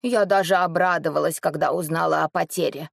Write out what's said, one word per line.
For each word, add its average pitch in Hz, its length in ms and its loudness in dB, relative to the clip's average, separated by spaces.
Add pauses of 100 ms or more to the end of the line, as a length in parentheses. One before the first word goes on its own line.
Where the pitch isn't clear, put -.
Я 233 240 2
даже 190 300 2
обрадовалась, 165 840 0
когда 151 320 -2
узнала 160 520 0
о 156 60 -2
потере. 156 640 -4